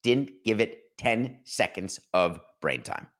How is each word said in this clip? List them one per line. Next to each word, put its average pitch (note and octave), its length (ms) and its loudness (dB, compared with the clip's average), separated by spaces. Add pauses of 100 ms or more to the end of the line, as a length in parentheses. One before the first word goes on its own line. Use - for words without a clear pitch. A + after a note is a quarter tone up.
Didn't B2 400 0
give A2 160 2
it - 360 -4
ten A#2+ 460 -2
seconds - 560 -4 (160)
of F2 260 2 (200)
brain C2 220 -2
time. - 260 -10 (100)